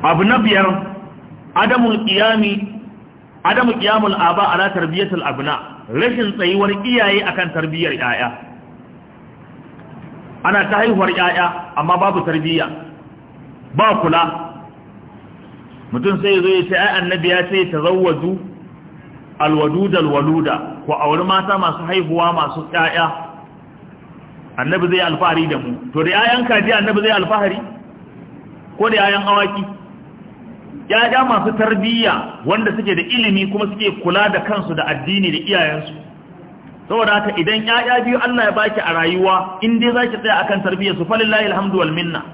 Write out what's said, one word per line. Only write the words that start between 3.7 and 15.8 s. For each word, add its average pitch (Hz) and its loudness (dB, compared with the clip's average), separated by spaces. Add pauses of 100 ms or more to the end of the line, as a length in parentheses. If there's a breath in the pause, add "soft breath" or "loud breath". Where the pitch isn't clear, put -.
qiyamul 208 2
aba 202 2
ala 190 2
tarbiyatul 175 -2
abna, 139 -6
rashin 214 -2
tsayuwar 196 2 (120)
iyaye 208 2
akan 180 -4
tarbiyyar 160 -2
yaya. 120 -2 (2250)
Ana 196 2
ta 208 0
haihuwar 190 2
yaya, 175 0
amma 165 2
babu 185 2
tarbiyya, 160 -2 (1080)
ba 220 4
kula. 165 2 (1700)